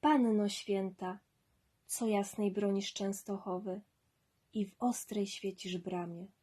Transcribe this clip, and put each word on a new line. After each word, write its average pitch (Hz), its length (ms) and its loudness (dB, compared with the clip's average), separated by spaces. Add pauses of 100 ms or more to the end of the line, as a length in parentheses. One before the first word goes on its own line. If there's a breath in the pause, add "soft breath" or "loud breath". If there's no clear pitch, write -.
Panno 233 480 6
święta, 190 680 -4 (680)
co - 220 -4
jasnej 202 440 0
bronisz 202 420 0
Częstochowy 196 880 -4 (720)
i 208 120 0
w 190 140 -18
ostrej 208 480 0
świecisz 190 500 -6
bramie. 175 500 -6 (160)